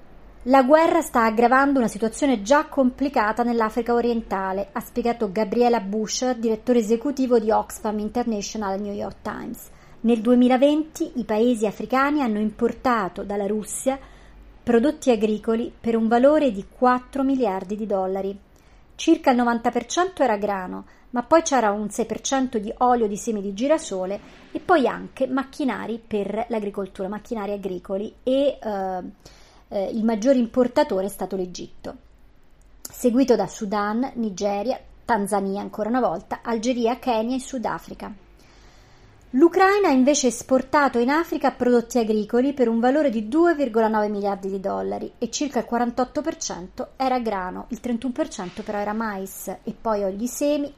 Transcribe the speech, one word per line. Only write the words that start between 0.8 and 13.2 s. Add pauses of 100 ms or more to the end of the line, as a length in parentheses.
sta
aggravando
una
situazione
già
complicata
nell'Africa
orientale,
ha
spiegato
Gabriela
Buscher,
direttore
esecutivo
di
Oxfam
International
al
New
York
Times. (320)
Nel
duemilaventi
i
paesi
africani
hanno
importato